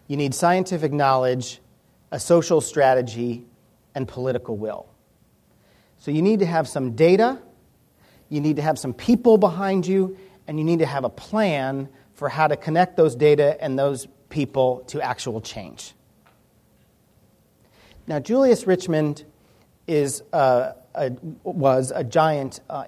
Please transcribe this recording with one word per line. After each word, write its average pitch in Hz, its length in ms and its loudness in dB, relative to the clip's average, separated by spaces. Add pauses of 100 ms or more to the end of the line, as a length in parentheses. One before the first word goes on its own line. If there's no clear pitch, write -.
you 143 100 -6
need 139 180 -2
scientific 175 560 0
knowledge, 131 720 0 (500)
a 143 80 -8
social 170 420 4
strategy, 120 840 0 (500)
and 131 120 -6
political 123 500 -6
will." 107 280 -8 (1120)
So - 140 -8
you 156 100 0
need 208 180 2
to 190 60 0
have 165 220 0
some 131 240 -6
data, 196 480 4 (880)
you 151 140 -4
need 147 160 0
to 143 40 -2
have 151 160 0
some 127 160 -6
people 233 460 4
behind 190 480 0
you, 190 300 0 (280)
and 151 140 -6
you 151 60 -2
need 165 140 2
to 160 60 2
have 135 200 -2
a 117 40 -4
plan 139 800 -4 (240)
for 143 140 -6
how 151 200 0
to 147 100 -2
connect 165 400 0
those 156 180 4
data 147 480 4
and 135 160 -4
those 139 260 -2 (220)
people 127 600 -2
to 147 140 -10
actual 123 380 -6
change. 95 540 -16 (2250)
Now, 156 120 -4
Julius 240 480 2
Richmond 156 560 0 (640)
is, 147 340 -2 (120)
uh, 131 400 2 (200)
a, 165 180 -4 (320)
was 131 520 0
a 156 80 -4
giant, 143 560 0 (100)
uh, 139 180 -10